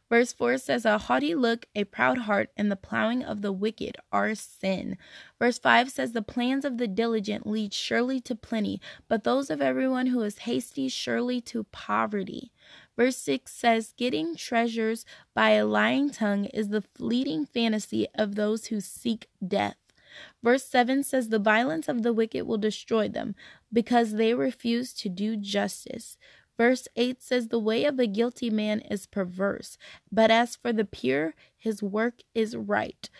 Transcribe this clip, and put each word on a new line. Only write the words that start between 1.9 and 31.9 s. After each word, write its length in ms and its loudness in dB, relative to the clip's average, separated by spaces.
heart, 380 0
and 160 2
the 40 -2
plowing 460 -2
of 200 -6
the 100 -2
wicked 460 -4
are 240 0
sin." 640 -4
Verse 220 2
five 320 6
says, 200 -4
"The 100 -2
plans 420 -2
of 140 -2
the 100 0
diligent 580 -2
lead 260 -4
surely 500 0
to 120 -6
plenty, 460 -4
but 160 0
those 260 0
of 140 -2
everyone 460 2
who 140 2
is 160 -4
hasty 500 -4
surely 540 -2
to 220 -6
poverty." 840 -4
Verse 200 4
six 360 -4
says, 440 2
"Getting 380 -2
treasures 680 0
by 160 4
a 160 4
lying 440 2
tongue 360 0
is 240 -4
the 120 0
fleeting 640 -2
fantasy 720 0
of 180 0
those 320 0
who 140 -4
seek 480 -6
death." 300 0
Verse 220 4
seven 400 2
says, 240 0
"The 100 2
violence 480 2
of 160 -2
the 120 2
wicked 300 0
will 140 -2
destroy 500 0
them, 280 -6
because 440 2
they 180 4
refuse 600 -2
to 160 -6
do 260 -4
justice." 800 -6
Verse 400 2
eight 260 0
says, 260 0
"The 120 0
way 240 2
of 120 2
the 120 2
guilty 420 0
man 300 0
is 260 -6
perverse, 720 -4
but 180 4
as 280 4
for 160 -4
the 120 0
pure, 520 -2
his 280 -4
work 380 -2